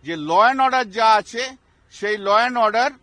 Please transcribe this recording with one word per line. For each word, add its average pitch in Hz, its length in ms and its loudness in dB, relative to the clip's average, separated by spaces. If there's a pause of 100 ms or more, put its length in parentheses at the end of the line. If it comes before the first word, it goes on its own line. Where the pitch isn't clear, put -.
যে 156 80 -8 (160)
ল - 20 -2 (100)
অ্যান্ড 262 240 2
অর্ডার 254 200 0 (120)
যা 226 100 2 (140)
আছে, 233 220 -10 (560)
সেই 208 160 -4 (120)
ল - 20 -2 (100)
অ্যান্ড 247 260 -2
অর্ডার 233 260 0 (120)